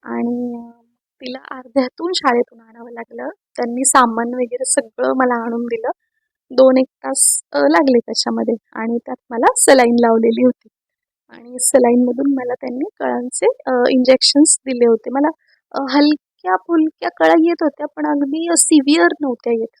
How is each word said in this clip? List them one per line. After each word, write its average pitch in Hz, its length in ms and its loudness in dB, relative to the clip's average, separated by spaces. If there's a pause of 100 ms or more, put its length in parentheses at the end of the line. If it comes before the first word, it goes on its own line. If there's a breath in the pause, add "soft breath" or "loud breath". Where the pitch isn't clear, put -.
आणि, 240 640 -8
अ, 233 140 -20 (400)
तिला 254 180 -12 (180)
अर्ध्यातून 254 580 -4
शाळेतून 240 460 -2
आणावं 233 300 -20
लागलं. 233 380 -12
त्यांनी 247 560 -8
सामान 233 480 0
वगैरे 254 320 -6
सगळं 247 420 -4
मला 247 380 0
आणून 233 200 -6
दिलं. 226 240 -6 (640)
दोन 262 260 6
एक 262 80 2 (180)
तास, - 480 -2
अ, 285 60 -4
लागले 285 420 4
त्याच्यामध्ये 226 560 -4 (180)
आणि 226 240 -6
त्यात 254 200 -10 (120)
मला 240 160 -2 (120)
सलाईन 247 440 4
लावलेली 226 440 2
होती 247 220 0 (600)
आणि 240 300 -20
सलाईनमधून 247 720 2
मला 262 200 -4
त्यांनी 262 360 -8 (100)
कळांचे, 247 460 -4 (200)
अ, 269 60 -4 (180)
इंजेक्शन्स 262 760 4
दिले 240 200 0
होते. 226 240 0
मला, 277 180 -2 (440)
अ, 269 100 -8 (100)
हलक्या 302 640 0 (120)
फुलक्या 320 500 -2
कळा 320 220 4
येत 339 240 0
होत्या, 294 220 -4 (100)
पण 302 100 -6
अगदी 294 420 -2 (100)
सिव्हिअर 311 500 2 (140)
नव्हत्या 240 320 -4
येत. 226 260 -6